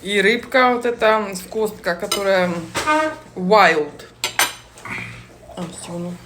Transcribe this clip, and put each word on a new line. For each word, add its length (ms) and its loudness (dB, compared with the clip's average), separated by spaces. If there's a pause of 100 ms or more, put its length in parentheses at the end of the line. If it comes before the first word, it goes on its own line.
И 200 0
рыбка 520 2
вот 120 -2
эта, 500 2 (140)
костка, 460 -4
которая 560 0 (840)
wild. 720 4 (1500)
А, 60 -8 (180)
всё, 160 -10
ну. 160 -8 (120)